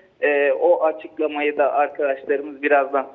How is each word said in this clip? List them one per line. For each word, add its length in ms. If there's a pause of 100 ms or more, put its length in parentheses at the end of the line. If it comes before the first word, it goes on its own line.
(220)
E, 300
o 320
açıklamayı 720
da 160
arkadaşlarımız 880
birazdan 540